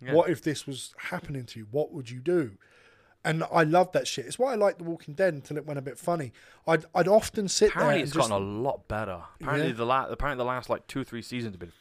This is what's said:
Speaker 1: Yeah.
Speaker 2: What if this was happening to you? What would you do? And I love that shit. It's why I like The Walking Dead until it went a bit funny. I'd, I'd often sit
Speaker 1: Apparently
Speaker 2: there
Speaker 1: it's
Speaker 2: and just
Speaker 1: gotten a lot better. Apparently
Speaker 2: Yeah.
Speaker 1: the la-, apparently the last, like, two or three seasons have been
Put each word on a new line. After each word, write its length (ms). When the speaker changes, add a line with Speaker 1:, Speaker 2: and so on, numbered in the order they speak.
Speaker 1:
Yeah. 120
Speaker 2:
What 180
if 100
this 240
was 320
happening 500
to 120
you? 100
What 220
would 180
you 100
do? 380
And 260
I 120
love 280
that 160
shit. 180
It's 140
why 140
I 20
like 220
The 80
Walking 280
Dead 200
until 240
it 80
went 120
a 40
bit 160
funny. 340
I'd, 200
I'd 140
often 400
sit 220
Speaker 1:
Apparently 240
Speaker 2:
there 80
Speaker 1:
it's 100
Speaker 2:
and 80
just 80
Speaker 1:
gotten 160
a 40
lot 260
better. 340
Apparently 280
Speaker 2:
Yeah. 40
Speaker 1:
the 120
la-, 200
apparently 380
the 40
last, 220
like, 180
two 140
or 20
three 180
seasons 320
have 60
been 220